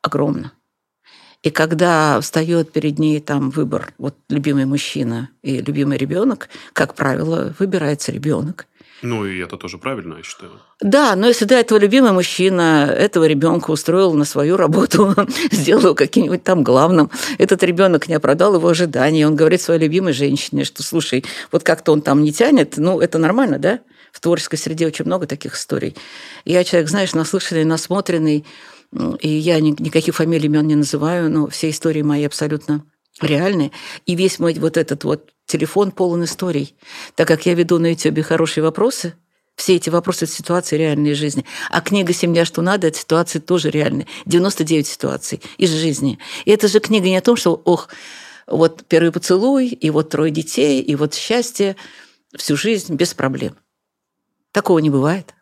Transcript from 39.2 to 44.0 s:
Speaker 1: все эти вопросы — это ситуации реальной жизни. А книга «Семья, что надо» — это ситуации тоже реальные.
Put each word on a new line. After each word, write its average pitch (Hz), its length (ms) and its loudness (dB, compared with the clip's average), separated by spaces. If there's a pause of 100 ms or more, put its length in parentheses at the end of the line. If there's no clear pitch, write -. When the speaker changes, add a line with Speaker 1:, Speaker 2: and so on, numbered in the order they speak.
Speaker 1:
все - 200 2
эти 170 140 -2
вопросы — 170 360 -2
это - 80 -8
ситуации 175 440 -4
реальной 147 360 0
жизни. 143 320 -4 (240)
А 165 120 -2
книга 190 320 0
«Семья, 170 320 2
что - 160 -6
надо» — 185 260 0
это 156 100 -2
ситуации 165 420 -2
тоже 156 300 -2
реальные. 147 380 -4 (180)